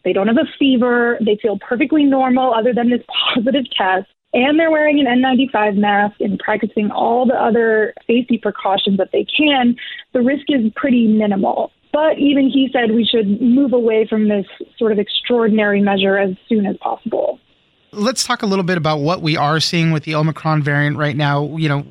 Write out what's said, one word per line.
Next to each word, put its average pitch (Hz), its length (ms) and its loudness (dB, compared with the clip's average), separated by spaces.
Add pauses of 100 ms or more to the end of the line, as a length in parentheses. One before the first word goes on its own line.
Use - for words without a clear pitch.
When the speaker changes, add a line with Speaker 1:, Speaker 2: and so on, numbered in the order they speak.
Speaker 1:
they 185 100 0
don't 202 140 0
have 226 100 2
a 320 80 0 (140)
fever, 240 600 2
they 214 220 0
feel 208 160 -2
perfectly 285 460 -2
normal 262 500 2
other 226 200 0
than 240 180 0
this 240 100 0 (180)
<laughs> - 140 -2
positive 254 320 0 (100)
test, 190 320 -2 (260)
and 294 260 2
they're 330 100 2
wearing 302 300 2
an 277 80 2
N 247 140 2
ninety-five 247 540 0
mask 208 460 0
and 202 160 -2
practicing 214 540 -4
all 247 340 0
the 247 80 2
other 226 600 0 (120)
safety 240 320 0
precautions 196 600 -2
that 190 140 -2
they 202 140 0 (100)
can, 262 400 2 (380)
the 254 80 0
risk 277 280 -2
is 226 260 0
pretty 240 320 2
minimal. 214 640 0 (200)
But 311 280 2
even 277 320 2
he 269 200 2
said 240 200 0
we 226 120 2
should 208 380 0
move 254 320 2
away 226 340 2
from 214 220 0
this 202 160 0 (320)
sort 220 140 0
of 208 80 0
extraordinary 208 840 0
measure 196 380 2
as 190 160 -2 (120)
soon 214 200 0
as 190 100 -4
possible. - 600 -6 (540)
Speaker 2:
Let's 208 320 -2
talk 240 160 -4
a 233 40 -4
little 190 180 0
bit 175 140 0
about 156 220 -2
what 160 220 -2
we 151 140 0
are 147 240 0
seeing 165 320 0
with 151 140 -2
the 156 100 -6
Omicron 156 480 0
variant 147 320 0
right 147 220 -4
now. 147 400 -2
You 156 100 -2
know, 143 240 -2